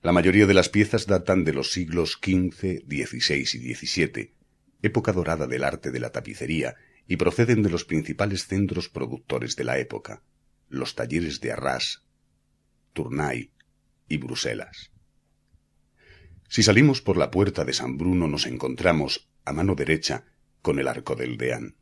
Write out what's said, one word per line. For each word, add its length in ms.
La 80
mayoría 360
de 80
las 160
piezas 360
datan 380
de 80
los 180
siglos 460
quince, 680
dieciséis 680
y 40
diecisiete, 760
época 300
dorada 340
del 160
arte 300
de 80
la 100
tapicería, 640
y 100
proceden 460
de 80
los 140
principales 640
centros 400
productores 680
de 80
la 160
época, 460
los 280
talleres 440
de 120
Arras, 500
Tournai 600
y 80
Bruselas. 760
Si 120
salimos 400
por 160
la 120
puerta 360
de 80
San 240
Bruno 280
nos 200
encontramos, 840
a 80
mano 220
derecha, 500
con 160
el 100
Arco 260
del 220
Deán. 460